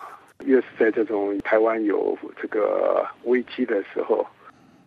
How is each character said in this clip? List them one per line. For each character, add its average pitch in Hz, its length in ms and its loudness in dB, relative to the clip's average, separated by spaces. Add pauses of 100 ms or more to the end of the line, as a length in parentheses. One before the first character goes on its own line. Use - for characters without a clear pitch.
(440)
越 131 160 4
是 - 60 -12 (120)
在 113 120 4
这 113 120 -2
种 101 360 -2
台 107 200 0
湾 113 240 2
有 95 340 0 (220)
这 - 100 -8
个 95 580 0 (180)
危 123 200 2
机 - 200 -4
的 101 200 -2
时 - 180 -6
候， 101 240 0 (600)